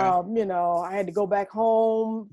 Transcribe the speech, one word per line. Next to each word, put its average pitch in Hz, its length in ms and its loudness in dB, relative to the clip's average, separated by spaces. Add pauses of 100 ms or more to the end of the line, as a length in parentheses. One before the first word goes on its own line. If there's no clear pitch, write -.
Um, 190 360 0
you 226 80 2
know, 175 340 0
I 175 160 -4
had 202 120 -2
to 175 60 -8
go 202 140 0
back 202 240 -2
home 220 840 0